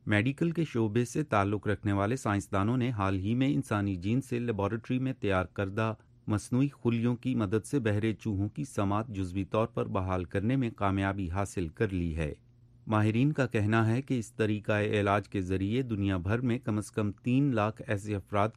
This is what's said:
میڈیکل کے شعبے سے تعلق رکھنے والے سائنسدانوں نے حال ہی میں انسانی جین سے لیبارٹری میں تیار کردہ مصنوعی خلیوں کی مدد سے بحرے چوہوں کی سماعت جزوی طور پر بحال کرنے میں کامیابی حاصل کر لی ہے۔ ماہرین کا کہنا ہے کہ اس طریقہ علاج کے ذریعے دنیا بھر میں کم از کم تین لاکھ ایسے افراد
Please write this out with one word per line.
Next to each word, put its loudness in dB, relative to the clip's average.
میڈیکل 2
کے 0
شعبے 2
سے -2
تعلق 0
رکھنے 0
والے 2
سائنسدانوں 0
نے 0
حال 0
ہی 0
میں 2
انسانی 0
جین 0
سے -4
لیبارٹری -2
میں -2
تیار 2
کردہ -4
مصنوعی 2
خلیوں 2
کی -2
مدد 0
سے -2
بحرے 0
چوہوں -2
کی -8
سماعت -2
جزوی -4
طور 0
پر -4
بحال -2
کرنے -2
میں 0
کامیابی 0
حاصل -4
کر -2
لی -2
ہے۔ -4
ماہرین 4
کا 0
کہنا 2
ہے 2
کہ -4
اس -10
طریقہ 0
علاج 2
کے -2
ذریعے 0
دنیا 0
بھر 0
میں 0
کم -2
از -4
کم -2
تین 0
لاکھ 0
ایسے -2
افراد 0